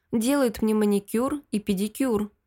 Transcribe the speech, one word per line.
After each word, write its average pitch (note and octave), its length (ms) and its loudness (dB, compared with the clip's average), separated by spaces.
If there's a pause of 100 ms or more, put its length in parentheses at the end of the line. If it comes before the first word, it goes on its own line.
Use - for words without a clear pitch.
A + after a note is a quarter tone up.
(100)
делают B3 500 0
мне A3 140 2
маникюр G#3+ 680 0 (100)
и G#3 80 -2
педикюр. G#3 720 -2 (140)